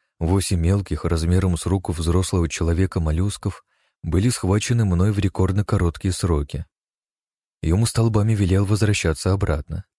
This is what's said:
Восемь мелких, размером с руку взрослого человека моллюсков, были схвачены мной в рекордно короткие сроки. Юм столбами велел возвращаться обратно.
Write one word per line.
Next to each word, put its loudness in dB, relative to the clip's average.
Восемь 0
мелких, 0
размером 0
с -6
руку -2
взрослого 0
человека -2
моллюсков, -4
были 2
схвачены 0
мной 2
в -2
рекордно 0
короткие 0
сроки. -2
Юм 2
столбами 2
велел 2
возвращаться 0
обратно. -2